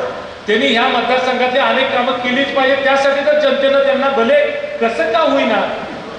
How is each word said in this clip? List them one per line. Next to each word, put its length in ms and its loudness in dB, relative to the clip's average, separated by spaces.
त्यांनी 200 2
ह्या 220 2
मतदारसंघातली 720 0
अनेक 320 0
कामं 260 0
केलीच 380 -2
पाहिजे, 280 2
त्यासाठी 420 2
तर 140 2
जनतेनं 440 2
त्यांना 320 0
भले 240 2
कसं 320 -2
का 100 2
होईना, 380 2